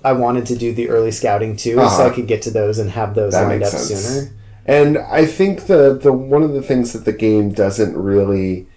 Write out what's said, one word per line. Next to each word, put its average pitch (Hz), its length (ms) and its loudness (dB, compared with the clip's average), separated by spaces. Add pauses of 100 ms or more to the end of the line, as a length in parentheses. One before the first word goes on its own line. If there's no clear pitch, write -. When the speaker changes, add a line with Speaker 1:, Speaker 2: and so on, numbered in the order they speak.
Speaker 1:
I 135 80 2
wanted 123 340 0
to 123 100 -4
do 117 160 -4
the 117 180 -4
early 113 200 2
scouting, 107 460 -2
too, 120 240 0
Speaker 2:
Uh-huh. 123 160 4
Speaker 1:
so 127 100 4
I 123 40 2
could 123 180 -6
get 110 140 -2
to 113 80 -8
those 107 280 0
and 104 120 -2
have 104 240 -6
those 104 180 0
Speaker 2:
That 95 160 2
Speaker 1:
lined - 120 -2
Speaker 2:
makes - 140 -2
Speaker 1:
up - 60 -6
Speaker 2:
sense. 98 200 -6
Speaker 1:
sooner. 135 300 -6 (380)
Speaker 2:
And 147 300 4
I 156 280 0
think 190 400 -2
the, 139 340 6
the, 139 120 4
one 135 320 0
of 147 80 0
the 139 100 -4
things 123 300 -2
that 110 140 -10
the 107 60 0
game 107 400 0
doesn't 101 440 0
really, 98 800 0